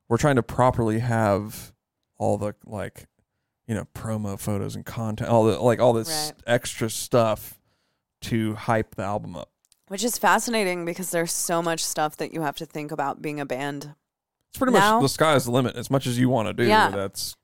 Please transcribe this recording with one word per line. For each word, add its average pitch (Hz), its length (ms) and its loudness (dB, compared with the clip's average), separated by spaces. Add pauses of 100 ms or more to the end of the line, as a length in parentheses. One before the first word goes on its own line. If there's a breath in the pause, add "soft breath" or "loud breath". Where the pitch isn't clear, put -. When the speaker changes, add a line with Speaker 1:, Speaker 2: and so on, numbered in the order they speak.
Speaker 1:
we're 117 100 2
trying 143 180 4
to 113 60 4
properly 120 580 2
have 110 720 0 (460)
all 107 200 0
the, 104 160 -6 (100)
like, 101 420 -10 (600)
you 113 80 -4
know, 87 200 -4
promo 107 440 -6
photos 104 380 -4
and 101 100 -12
content, 110 420 -6
all 113 160 6
the, 98 160 4
like, 110 200 4
all 120 120 6
this 113 160 -2 (240)
Speaker 2:
Right. - 140 -20
Speaker 1:
extra 120 420 -2
stuff - 720 0 (640)
to 110 320 -2
hype 110 400 -2
the 110 80 -8
album 101 340 -6
up. - 140 -14 (380)
Speaker 2:
Which 196 160 -8
is 240 140 -2
fascinating 196 680 2
because 170 260 -6
there's 170 220 -2
so - 300 -2
much 165 220 -2
stuff 151 320 -2
that 156 160 -8
you 165 100 -6
have 143 140 -4
to 160 100 -10
think 147 260 -10
about 143 280 -4
being 147 200 -6
a 143 60 -4
band. 143 480 -6 (560)
Speaker 1:
It's - 80 -14
pretty 254 140 2
Speaker 2:
Now 208 280 6
Speaker 1:
much - 20 4
the 139 80 4
sky's 156 340 4
the 120 60 -4
limit. 123 260 2
As 120 140 -8
much 135 160 0
as 120 120 -2
you 127 100 4
wanna 110 260 0
do, 120 100 0
Speaker 2:
Yeah. 202 260 6
Speaker 1:
that's - 540 -6